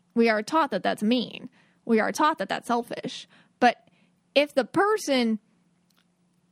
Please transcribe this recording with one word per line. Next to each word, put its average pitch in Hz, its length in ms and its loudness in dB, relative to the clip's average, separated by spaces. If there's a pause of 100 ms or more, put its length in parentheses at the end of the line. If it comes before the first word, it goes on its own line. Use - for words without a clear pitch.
(160)
We 233 140 4
are 214 120 0
taught 285 300 0
that 180 120 -4
that's 196 200 -2
mean. 233 460 -2 (360)
We 226 140 2
are 196 120 0
taught 311 280 0
that 196 100 -6
that's - 180 -6
selfish. - 600 -6 (320)
But 247 180 4 (560)
if 285 220 0
the 247 100 2
person 285 720 0 (1120)